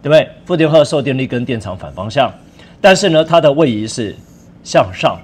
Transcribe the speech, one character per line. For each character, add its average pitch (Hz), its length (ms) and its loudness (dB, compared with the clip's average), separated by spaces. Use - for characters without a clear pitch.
对 143 80 -8
不 - 20 0
对？ 156 180 4
负 175 120 -4
电 156 140 2
荷 151 140 4
受 143 180 -2
电 131 160 -2
力 131 80 -4
跟 123 180 -6
电 123 160 -6
场 92 160 -12
反 73 160 -16
方 90 160 -10
向， 113 240 0
但 190 140 6
是 196 160 0
呢， 160 140 2
它 165 160 2
的 151 120 4
位 151 160 2
移 107 180 -4
是 107 280 -8
向 135 320 0
上。 104 300 -2